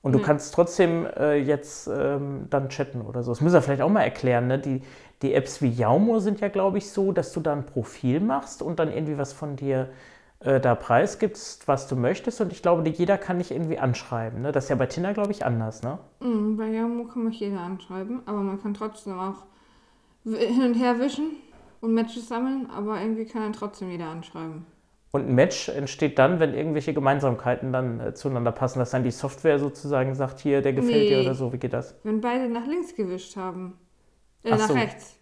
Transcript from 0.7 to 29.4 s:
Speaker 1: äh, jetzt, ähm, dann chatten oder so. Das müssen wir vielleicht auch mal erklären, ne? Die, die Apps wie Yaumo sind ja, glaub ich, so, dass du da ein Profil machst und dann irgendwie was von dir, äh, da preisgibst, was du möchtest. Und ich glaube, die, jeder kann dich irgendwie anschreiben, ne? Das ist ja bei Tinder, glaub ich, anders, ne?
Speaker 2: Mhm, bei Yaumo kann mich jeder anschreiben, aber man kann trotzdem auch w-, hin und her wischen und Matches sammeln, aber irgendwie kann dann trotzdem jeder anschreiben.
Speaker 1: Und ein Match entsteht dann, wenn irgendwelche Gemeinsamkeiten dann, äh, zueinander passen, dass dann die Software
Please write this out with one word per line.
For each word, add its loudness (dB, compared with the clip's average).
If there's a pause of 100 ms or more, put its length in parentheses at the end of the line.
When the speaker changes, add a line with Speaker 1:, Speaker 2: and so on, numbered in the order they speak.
Speaker 1:
äh, 4
jetzt, -2
ähm, -2
dann 0
chatten -6
oder -6
so. -2
Das -4
müssen 6
wir 8
vielleicht 0
auch 4
mal 6
erklären, 2
ne? 2
Die, -4 (360)
die 0
Apps 0
wie 4
Yaumo 4
sind 0
ja, 0
glaub 0
ich, -6
so, 2
dass -2
du -4
da 0
ein -4
Profil -2
machst -2
und -4
dann 0
irgendwie -2
was -4
von -8
dir, -2 (500)
äh, 2
da 4
preisgibst, 0
was 0
du -2
möchtest. 0
Und 0
ich -14
glaube, 4
die, 0
jeder 2
kann -2
dich -4
irgendwie -4
anschreiben, -2
ne? -2
Das 0
ist -12
ja 4
bei 2
Tinder, -2
glaub 0
ich, -4
anders, -2
ne? -6 (220)
Speaker 2:
Mhm, 0
bei -4
Yaumo -2
kann -6
mich -4
jeder -4
anschreiben, -8
aber -4
man -4
kann -4
trotzdem -10
auch -8 (800)
w-, -4
hin 2
und 4
her 2
wischen -2 (480)
und 0
Matches -2
sammeln, -4
aber -6
irgendwie -2
kann -6
dann -4
trotzdem -8
jeder -8
anschreiben. -12 (460)
Speaker 1:
Und -2
ein 4
Match 4
entsteht -2
dann, 6
wenn 4
irgendwelche -2
Gemeinsamkeiten 0
dann, -2
äh, -4
zueinander -2
passen, -2
dass 0
dann 0
die 0
Software 2